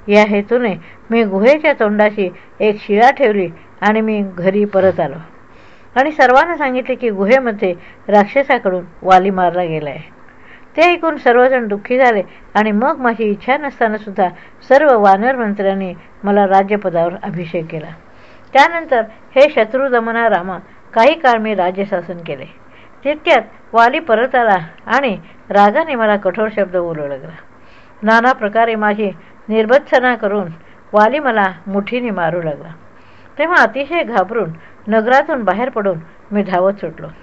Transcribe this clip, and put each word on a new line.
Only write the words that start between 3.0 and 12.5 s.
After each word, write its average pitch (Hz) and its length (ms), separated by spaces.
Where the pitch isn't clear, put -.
ठेवली 214 380
आणि 214 200
मी 214 240
घरी 190 260
परत 190 360
आलो 139 160
आणि 285 160
सर्वांना 302 440
सांगितले 254 380
की 233 160
गुहेमध्ये 208 640
राक्षसाकडून 208 760
वाली 185 280
मारला 180 340
गेला 156 260
आहे. 151 240
ते 311 60
ऐकून 339 340
सर्वजण 247 520
दुःखी 208 300
झाले 233 240